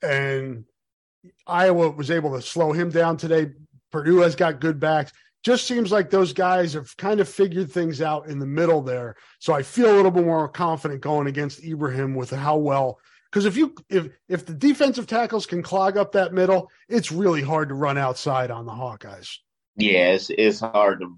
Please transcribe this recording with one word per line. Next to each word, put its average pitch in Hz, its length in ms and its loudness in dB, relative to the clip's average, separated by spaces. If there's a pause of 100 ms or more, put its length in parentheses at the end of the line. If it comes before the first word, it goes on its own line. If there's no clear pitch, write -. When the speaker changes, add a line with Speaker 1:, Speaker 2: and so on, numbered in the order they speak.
Speaker 1:
and 135 640 -4 (840)
Iowa 175 420 4
was 147 220 -6
able 151 240 -2
to 123 80 -6
slow 160 300 0
him 175 180 -2
down 165 260 2
today. 160 360 0 (380)
Purdue 160 300 4
has 170 140 4
got 160 240 0
good 156 200 -2
backs. 156 320 0 (320)
Just 240 240 2
seems 233 240 -2
like 202 180 2
those 185 240 2
guys 180 400 2
have 151 240 -10
kind 208 220 0
of 190 100 0
figured 180 420 -2
things 165 300 -4
out 151 260 -4
in 143 120 -8
the 139 60 -6
middle 156 360 2
there. 123 340 -8 (240)
So 170 140 0
I 143 80 0
feel 220 320 4
a - 20 8
little 196 140 6
bit 175 160 2
more 160 240 0
confident 156 520 -4
going 147 260 -2
against 143 360 -6
Ibrahim 135 520 -4
with 127 160 -8
how 143 260 -2
well, 139 420 0 (320)
'cause 208 140 2
if 196 100 0
you, 294 200 0 (140)
if, 175 180 0 (200)
if 180 180 -6
the 165 80 -12
defensive 262 520 0
tackles 226 400 -2
can 175 160 -6
clog 190 360 0
up 196 160 0
that 180 200 0
middle, 185 380 2 (180)
it's 214 220 -2
really 170 300 0
hard 151 280 -2
to 139 60 -8
run 139 220 -2
outside 131 540 -2
on 117 140 -10
the 117 60 -12
Hawkeyes. 107 680 -14 (380)
Speaker 2:
Yeah, 92 380 4
it's, 95 160 -2
it's 107 300 2
hard 104 420 0
to 87 160 -12